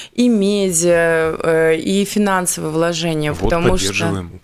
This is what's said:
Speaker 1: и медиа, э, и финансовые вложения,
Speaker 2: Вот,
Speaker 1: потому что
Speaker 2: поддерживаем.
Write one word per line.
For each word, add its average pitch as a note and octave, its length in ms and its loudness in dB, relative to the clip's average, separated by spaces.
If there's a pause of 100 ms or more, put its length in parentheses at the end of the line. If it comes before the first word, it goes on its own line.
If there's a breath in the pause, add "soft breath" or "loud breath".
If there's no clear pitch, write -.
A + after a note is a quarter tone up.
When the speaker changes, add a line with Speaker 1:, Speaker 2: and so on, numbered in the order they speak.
(160 loud breath)
Speaker 1:
и B3 120 2
медиа, F3 1120 2
э, D#3+ 360 2
и G3 260 0
финансовые F#3 720 -2
вложения, E3 580 -2
Speaker 2:
Вот, - 80 -6
Speaker 1:
потому F3+ 380 2
что F#3+ 100 0
Speaker 2:
поддерживаем. F#2 560 -4